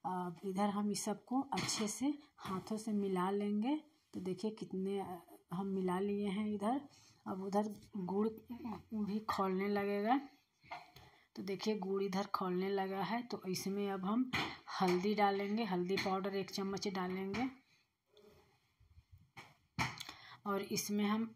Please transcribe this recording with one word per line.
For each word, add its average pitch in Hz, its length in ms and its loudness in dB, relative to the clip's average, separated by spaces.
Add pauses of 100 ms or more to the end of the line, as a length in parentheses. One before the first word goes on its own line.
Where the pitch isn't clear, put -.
अब 180 400 -2
इधर 196 240 2
हम 208 220 0
इस 196 140 -2
सबको 208 340 0 (140)
अच्छे 202 340 0
से 247 180 -2 (320)
हाथों 190 400 -4
से 214 140 -4
मिला 190 400 2
लेंगे। 208 440 2 (380)
तो 208 60 -6
देखिए, 185 320 -2
कितने, 190 480 -2
अ, 180 180 -6 (360)
हम 196 140 -2
मिला 185 320 2
लिए 202 280 0
हैं 208 200 0
इधर। 214 320 0 (460)
अब 196 180 -4
उधर 202 240 2 (300)
गुड़ 196 300 2 (680)
भी 208 240 0 (100)
खौलने 190 380 2
लगेगा। 202 520 2 (1160)
तो 208 80 -6
देखिए, 202 340 0
गुड़ 196 260 0
इधर 196 320 0
खौलने 185 340 0
लगा 190 320 0
है। 214 220 0
तो - 240 -6
इसमें 196 420 -2
अब 190 160 -2
हम 247 260 2 (480)
हल्दी 185 360 6
डालेंगे, 202 480 4
हल्दी 185 320 2
पाउडर 190 400 0
एक 190 140 -2
चम्मच 196 380 -2
डालेंगे। 190 600 0 (3000)
और 196 180 2
इसमें 208 420 0
हम 220 300 2